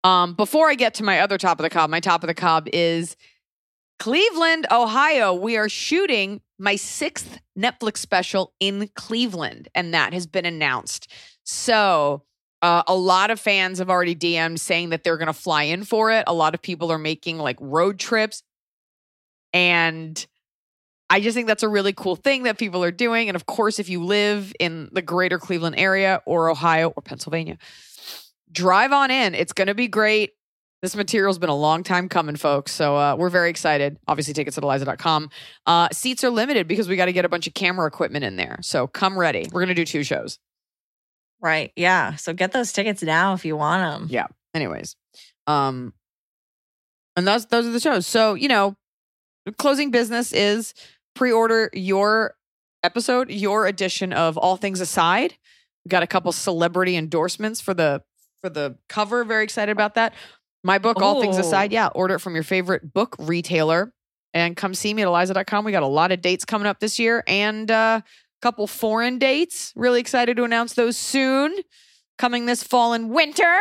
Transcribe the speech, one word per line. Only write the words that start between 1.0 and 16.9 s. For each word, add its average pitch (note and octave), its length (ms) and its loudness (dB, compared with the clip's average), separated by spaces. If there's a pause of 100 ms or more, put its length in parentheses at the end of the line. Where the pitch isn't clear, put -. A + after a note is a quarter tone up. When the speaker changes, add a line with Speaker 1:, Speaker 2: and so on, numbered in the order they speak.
Speaker 1:
my F#3+ 180 2
other G3 160 2
top F3 220 0
of D#3+ 40 -4
the D#3+ 80 0
cob, D#3+ 200 2
my E3 100 0
top E3+ 220 2
of E3 60 -4
the E3 60 -4
cob D#3+ 380 0
is E3+ 440 0 (800)
Cleveland, E4 720 2
Ohio. A#3+ 640 4
We G#3+ 240 -2
are G#3+ 100 0
shooting A3+ 720 -2 (180)
my G3+ 180 0
sixth - 640 -8 (200)
Netflix A3 400 -4
special F#3 640 -2
in G3 340 -4
Cleveland, G3+ 800 -6
and E3+ 180 -4
that D3+ 220 0
has F3+ 120 -6
been F3 200 -4
announced. D3+ 680 -4 (320)
So, E3+ 760 0 (400)
uh, F3 240 4
a F#3 80 2
lot F#3+ 360 4
of A3 100 -4
fans F#3+ 380 0
have F#3 120 -4
already F3+ 240 2
D E3+ 220 -2
M'd E3 240 -2
saying E3+ 300 -2
that E3 140 -4
they're E3 140 2
gonna D#3 140 -2
fly D3+ 320 -2
in E3+ 200 -4
for A3 260 2
it. A3+ 160 2
A F3 80 0
lot D#3 200 2
of E3 80 -10
people E3+ 300 -6